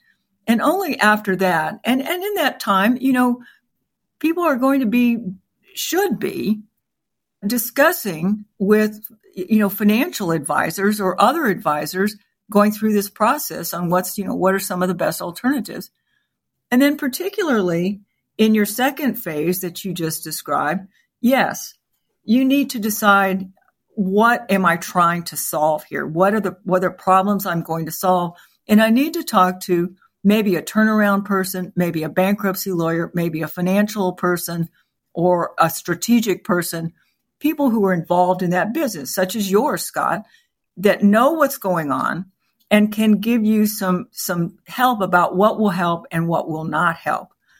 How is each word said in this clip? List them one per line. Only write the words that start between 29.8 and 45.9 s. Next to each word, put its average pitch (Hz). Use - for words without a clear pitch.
maybe 202
a 151
turnaround 208
person, 185
maybe 170
a 156
bankruptcy 190
lawyer, 165
maybe 170
a 156
financial 190
person 170
or 170
a 165
strategic 190
person, 170
people 294
who 220
are 190
involved 180
in 175
that 180
business, 240
such 185
as 202
yours, 214
Scott, 147
that 190
know 220
what's 311
going 165
on 131
and 208
can 214
give 226
you 214
some, 185
some 175
help 247
about 180
what 214
will 214
help 170